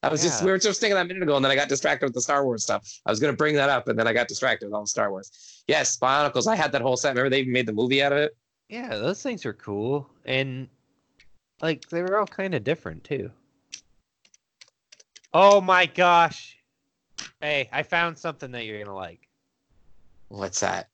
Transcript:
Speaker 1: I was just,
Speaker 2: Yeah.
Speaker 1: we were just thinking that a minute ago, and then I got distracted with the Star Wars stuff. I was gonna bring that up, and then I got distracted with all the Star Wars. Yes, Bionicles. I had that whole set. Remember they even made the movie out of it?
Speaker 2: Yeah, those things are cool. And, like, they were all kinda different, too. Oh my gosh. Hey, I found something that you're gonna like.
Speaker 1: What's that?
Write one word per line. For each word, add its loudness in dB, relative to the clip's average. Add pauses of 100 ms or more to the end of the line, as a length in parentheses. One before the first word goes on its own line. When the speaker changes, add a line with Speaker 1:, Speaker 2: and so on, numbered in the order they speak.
Speaker 1:
I 0
was 0
just, 0
Speaker 2:
Yeah. 0
Speaker 1:
we 4
were 2
just 0
thinking 2
that 2
a -8
minute -6
ago, 2
and 2
then 4
I 4
got 0
distracted 0
with -2
the -4
Star 0
Wars -2
stuff. -4 (200)
I -4
was 0
gonna 2
bring 0
that 4
up, 0
and 0
then 2
I 2
got 0
distracted -2
with -10
all -4
the -8
Star -2
Wars. -14
Yes, 0
Bionicles. 2
I 2
had 0
that 0
whole 0
set. 0
Remember 2
they 2
even -2
made 2
the -4
movie 2
out 2
of 2
it? 0 (320)
Speaker 2:
Yeah, -12
those -4
things -6
are -6
cool. -6 (160)
And, -4 (920)
like, -4
they -4
were 0
all 0
kinda -4
different, -6
too. -6 (2000)
Oh 8
my 4
gosh. 2 (840)
Hey, -2
I -4
found -2
something -10
that -10
you're -10
gonna -12
like. -14 (1000)
Speaker 1:
What's -8
that? -4